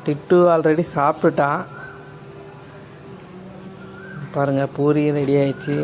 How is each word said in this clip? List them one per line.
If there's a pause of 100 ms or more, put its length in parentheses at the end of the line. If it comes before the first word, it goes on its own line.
டிட்டு (180)
already (120)
சாப்பிட்டுட்டான். (2750)
பாருங்க, (140)
பூரியும்
ரெடி
ஆயிடுச்சு